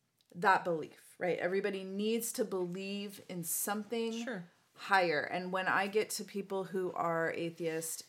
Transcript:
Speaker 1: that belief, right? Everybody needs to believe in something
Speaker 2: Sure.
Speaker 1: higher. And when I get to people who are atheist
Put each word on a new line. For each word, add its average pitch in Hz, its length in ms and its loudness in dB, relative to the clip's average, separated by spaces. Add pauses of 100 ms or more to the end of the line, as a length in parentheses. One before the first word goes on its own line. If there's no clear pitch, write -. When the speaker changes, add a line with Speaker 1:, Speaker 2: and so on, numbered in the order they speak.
(340)
Speaker 1:
that 190 300 6
belief, - 540 -4
right? 175 200 2
Everybody 190 460 0
needs 214 480 0
to 240 120 0
believe 190 840 -4
in 180 160 -6
something 226 800 -2
Speaker 2:
Sure. 196 200 -6 (300)
Speaker 1:
higher. 175 460 4
And 180 320 -2
when 185 160 0
I 170 180 4
get 202 240 2
to - 140 -6
people 190 400 -4
who 180 280 -2
are 165 440 0
atheist 165 720 -4